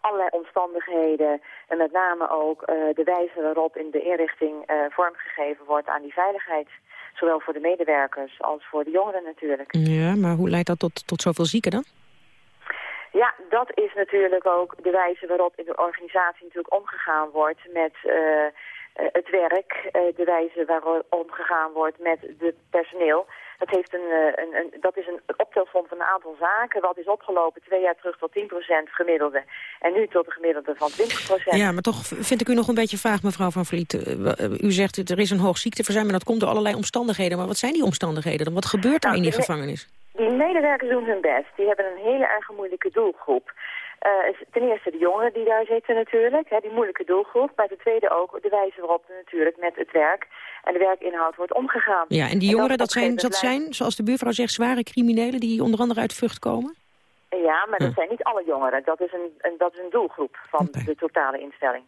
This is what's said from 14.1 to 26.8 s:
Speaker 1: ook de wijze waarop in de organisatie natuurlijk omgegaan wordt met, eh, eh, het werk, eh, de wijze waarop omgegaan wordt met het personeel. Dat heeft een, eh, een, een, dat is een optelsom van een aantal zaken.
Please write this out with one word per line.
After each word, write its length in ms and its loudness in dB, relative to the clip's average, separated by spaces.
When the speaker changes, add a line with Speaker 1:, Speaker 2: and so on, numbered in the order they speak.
Speaker 1:
ook 360 2
de 80 2
wijze 360 0
waarop 300 2
in 80 -12
de 120 -8
organisatie 680 -2
natuurlijk 300 -6
omgegaan 580 -2
wordt 280 0
met, 300 0
eh, 100 0
eh, 80 -2
het 180 -2
werk, 420 2
eh, 280 -2
de 80 0
wijze 420 0
waarop 440 0
omgegaan 640 -2
wordt 260 -2
met 200 -2
het 160 -2
personeel. 560 0
Dat 120 -4
heeft 240 0
een, 160 -6
eh, 340 2
een, 100 -10
een, 260 -4
dat 160 0
is 100 -6
een 140 -8
optelsom 520 0
van 120 -12
een 60 0
aantal 340 -2
zaken. 400 0